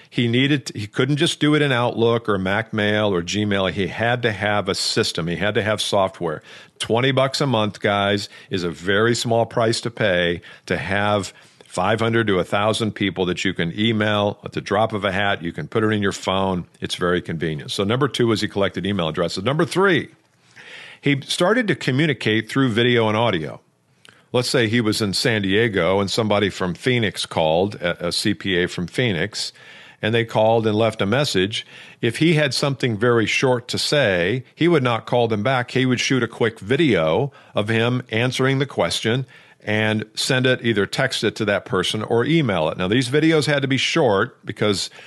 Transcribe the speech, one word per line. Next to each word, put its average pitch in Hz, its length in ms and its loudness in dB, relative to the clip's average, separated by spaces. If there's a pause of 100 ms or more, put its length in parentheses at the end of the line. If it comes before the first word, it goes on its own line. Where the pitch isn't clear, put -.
(100)
he 120 160 0
needed 131 400 2
to, - 120 -10
he 104 100 -6
couldn't 139 280 0
just 160 220 0
do 151 160 2
it 151 80 2
in 143 80 2
Outlook 117 580 2
or 101 80 2
Mac 98 360 -2
Mail 104 420 2
or 85 80 0
Gmail. 98 480 0
He 90 160 -2
had 117 360 -2
to 113 100 2
have 101 360 -2
a 92 60 0
system. - 540 -2
He 85 80 -4
had 104 180 -2
to 113 80 0
have 107 180 -2
software. 87 600 -2 (360)
Twenty 123 340 0
bucks 135 280 0
a 147 60 0
month, 107 340 0
guys, 101 480 0 (220)
is 90 140 -4
a 85 60 -4
very 101 440 2
small 113 320 0
price 117 360 0
to 120 80 -6
pay 87 520 0 (240)
to 92 100 -2
have 101 560 -2 (320)
five 107 360 -2
hundred 113 260 2
to 95 140 2
a 85 40 0
thousand 107 480 0
people 92 340 -2
that 87 180 -2
you 92 100 -2
can 85 240 -4
email 107 680 0
at - 80 -12
the - 80 -6
drop 107 320 0
of 101 120 -4
a 95 80 0
hat. 101 300 0
You 85 100 -6
can 78 160 -10
put 110 160 0
it 107 40 2
in 107 140 0
your 98 100 0
phone. 95 540 -2 (140)
It's - 160 -6
very 87 260 0
convenient. 78 480 -6
So 101 140 -2
number 127 240 0
two 120 180 0
was 110 140 2
he 104 80 -2
collected 98 360 -2
email 95 240 -2
addresses. 87 360 -2
Number 156 200 0
three, 180 440 0 (920)
he 143 220 0
started 208 460 0
to 156 80 0
communicate 127 760 0
through 135 200 2
video 117 380 4
and 107 80 2
audio. 98 440 0 (720)
Let's 123 180 0
say 120 180 2
he 117 140 2
was 104 180 0
in 98 140 0
San 110 280 0
Diego 95 580 2
and 98 100 -2
somebody 104 400 2
from 90 240 -4
Phoenix 117 500 -2
called, 85 520 0
a, 87 320 -4
a 85 40 -2
C 104 220 0
P 95 220 -2
A 90 100 2
from 87 200 -6
Phoenix, 104 640 -2 (500)
and 107 120 0
they 117 120 0
called 113 400 2
and 104 100 0
left 110 240 0
a 101 60 0
message. 107 600 0 (360)
If 117 160 -2
he 165 160 4
had 151 180 0
something 135 460 -2
very 117 260 4
short 123 440 0
to 98 100 -4
say, 110 640 0 (100)
he 160 140 2
would 160 140 4
not 117 240 0
call 120 220 2
them 104 140 -2
back. 127 280 0
He 127 160 2
would 123 140 2
shoot 131 220 0
a 110 60 0
quick - 300 -2
video 110 720 2 (220)
of 107 140 -2
him 117 420 0
answering 131 480 0
the 139 80 -2
question 117 600 -2 (360)
and 107 420 0 (100)
send 127 320 0
it, 127 180 0
either 101 220 2
text - 380 -2
it 101 120 0
to 113 80 -4
that 101 200 0
person 98 380 -2
or 117 220 0
email 107 440 2
it. 82 100 -4
Now, 92 80 -2
these 120 220 0
videos 151 380 2
had 147 160 0
to 135 60 0
be 131 100 0
short 120 680 0
because 104 440 -2 (160)